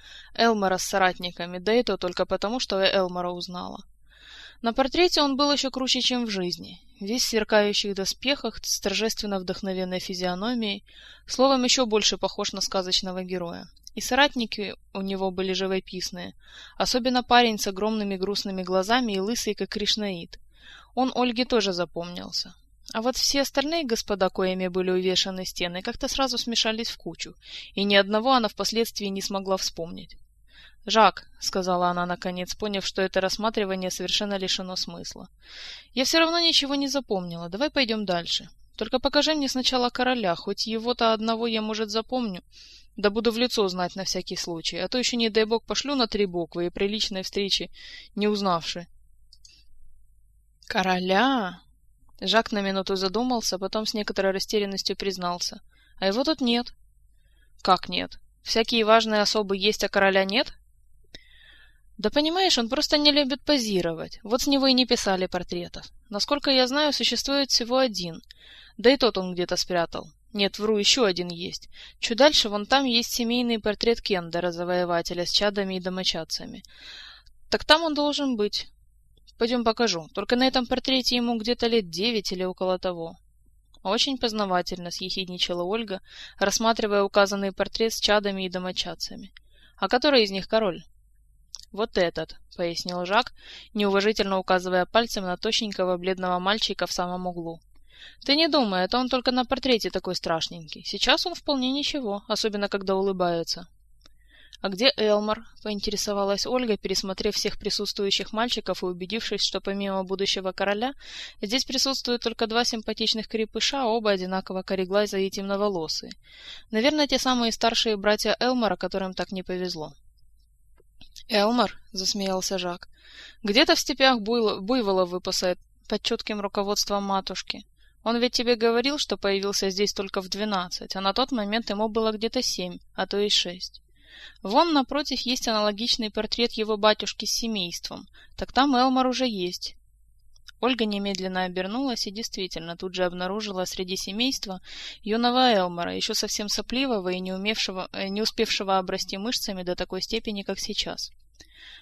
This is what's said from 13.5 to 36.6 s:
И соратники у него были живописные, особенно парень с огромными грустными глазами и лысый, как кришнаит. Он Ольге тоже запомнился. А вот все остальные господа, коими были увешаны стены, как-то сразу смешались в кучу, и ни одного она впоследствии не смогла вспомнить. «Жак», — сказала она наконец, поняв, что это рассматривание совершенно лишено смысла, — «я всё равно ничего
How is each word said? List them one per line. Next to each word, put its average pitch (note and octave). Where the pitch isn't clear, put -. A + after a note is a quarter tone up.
И G#3+
соратники A#3+
у G3
него F#3+
были F#3
живописные, F#3+
особенно B3
парень A#3+
с -
огромными G3+
грустными F#3+
глазами G3+
и G3
лысый, G#3+
как G3
кришнаит. G3+
Он B3+
Ольге B3
тоже G3+
запомнился. F3
А A3
вот B3
все -
остальные D4
господа, G#3
коими F#3
были F#3
увешаны F#3
стены, F3+
как-то A#3+
сразу B3+
смешались A3+
в -
кучу, -
и G3
ни G3+
одного G#3+
она A#3
впоследствии G#3
не G3
смогла F#3+
вспомнить. F3+
«Жак», — G#3+
сказала F3+
она F3
наконец, F3+
поняв, G3+
что -
это F#3+
рассматривание F#3+
совершенно G3
лишено F#3
смысла, — -
«я B3+
всё E4
равно E4
ничего D4